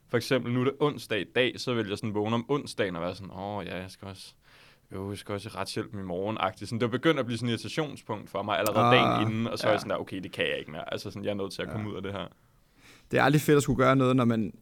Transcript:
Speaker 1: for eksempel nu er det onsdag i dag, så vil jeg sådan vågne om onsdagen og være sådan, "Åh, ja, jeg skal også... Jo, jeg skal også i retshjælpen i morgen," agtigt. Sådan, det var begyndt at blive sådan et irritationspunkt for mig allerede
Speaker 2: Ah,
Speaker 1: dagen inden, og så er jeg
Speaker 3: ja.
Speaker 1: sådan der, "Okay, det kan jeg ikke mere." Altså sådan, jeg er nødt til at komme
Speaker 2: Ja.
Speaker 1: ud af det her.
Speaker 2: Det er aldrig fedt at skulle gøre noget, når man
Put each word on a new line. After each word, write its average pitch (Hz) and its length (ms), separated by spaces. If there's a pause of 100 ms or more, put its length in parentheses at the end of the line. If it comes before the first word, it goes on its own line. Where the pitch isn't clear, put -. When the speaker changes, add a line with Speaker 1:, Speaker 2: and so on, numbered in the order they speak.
Speaker 1:
for 123 100
eksempel 120 360
nu 127 60
er 123 40
det 135 160
onsdag 131 420
i - 40 (100)
dag, 120 240
så 127 140
vil 110 140
jeg 101 100
sådan 110 160
vågne 107 220
om 117 140
onsdagen 117 460
og 82 60
være 90 140
sådan, 98 160
"Åh, 98 340
ja, 90 120
jeg 92 140
skal - 160
også... - 260 (600)
Jo, 98 160
jeg 101 80
skal - 160
også 101 160
i - 60
retshjælpen 101 440
i 95 40
morgen," 95 360
agtigt. 110 300
Sådan, 113 100
det 120 60
var 107 120
begyndt 156 220
at 123 60
blive 151 120
sådan 120 120
et - 20
irritationspunkt 110 800
for 98 140
mig 104 160
allerede 107 260
Speaker 2:
Ah, 123 100
Speaker 1:
dagen 120 360
inden, 113 160
og 107 120
så 120 80
er 110 40
jeg 104 40
Speaker 3:
ja. 98 40
Speaker 1:
sådan 107 100
der, 90 80
"Okay, 95 240
det 92 100
kan 85 160
jeg 69 120
ikke 69 120
mere." - 220
Altså 104 180
sådan, 101 120
jeg 104 60
er 101 60
nødt 98 180
til - 80
at 90 80
komme 107 160
Speaker 2:
Ja. 101 60
Speaker 1:
ud 90 60
af 92 60
det 98 80
her. 92 160 (840)
Speaker 2:
Det 127 80
er 123 40
aldrig 147 180
fedt 151 160
at 135 60
skulle 127 140
gøre 131 180
noget, 131 200
når 127 100
man 113 360